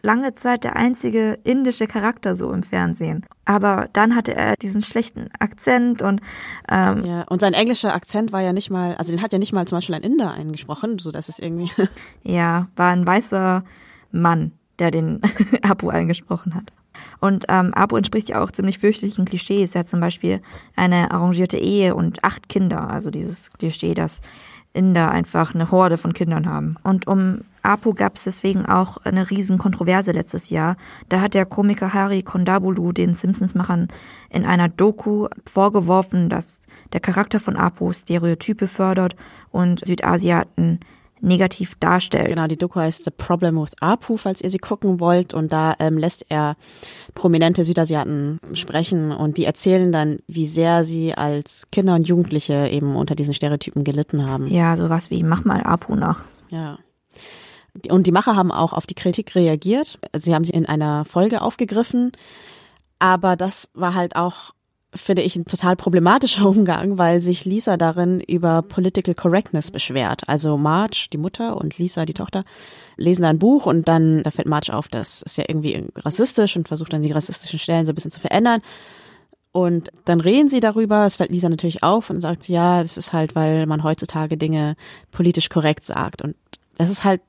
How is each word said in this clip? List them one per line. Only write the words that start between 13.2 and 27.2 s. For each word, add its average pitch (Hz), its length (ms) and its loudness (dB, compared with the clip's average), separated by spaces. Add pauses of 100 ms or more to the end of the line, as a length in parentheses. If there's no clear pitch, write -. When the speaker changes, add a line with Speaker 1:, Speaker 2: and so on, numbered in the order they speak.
Speaker 1:
Mann, 170 400 0 (280)
der 170 120 2
den 160 300 -2 (220)
<laughs> - 180 2
Apu 190 280 2
eingesprochen 170 640 -2
hat. 196 100 -8 (540)
Und, 196 300 0
ähm, 185 240 2
Apu 208 220 0
entspricht 214 340 -2
ja - 140 0
auch 190 80 -4
ziemlich 190 280 -2
fürchterlichen 202 460 0
Klischees. 190 480 -2
Er 175 60 0
hat 170 100 -4
zum 175 100 0
Beispiel 175 420 -2 (340)
eine 180 360 2
arrangierte 180 460 0
Ehe 196 380 2
und 170 280 -2
acht - 260 -4
Kinder. 170 400 -2
Also - 200 -6
dieses 165 420 -10
Klischee, 165 440 -4
dass 160 260 -4 (520)
Inder 175 360 4
einfach 165 460 -2
eine 165 160 -2
Horde 185 260 4
von 170 160 -4
Kindern 165 340 -2
haben. 156 360 -4
Und 190 240 0
um 190 340 0 (220)